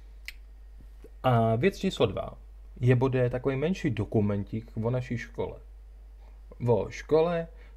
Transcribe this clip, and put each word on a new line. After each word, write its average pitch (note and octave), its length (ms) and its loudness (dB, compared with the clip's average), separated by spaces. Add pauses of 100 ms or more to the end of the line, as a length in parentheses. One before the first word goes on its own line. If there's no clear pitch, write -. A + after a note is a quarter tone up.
(1200)
A A2+ 320 4
věc F#3 220 2
číslo F3 280 0
dva - 320 -4 (420)
je, B2+ 160 6
bude B2+ 340 2
takový B2+ 260 -2
menší D#3+ 340 0
dokumentík G#2 800 -2 (120)
o A2+ 60 0
naší B2+ 280 -4
škole. - 420 -8 (1080)
O G#2+ 220 2
škole, E3 580 0 (300)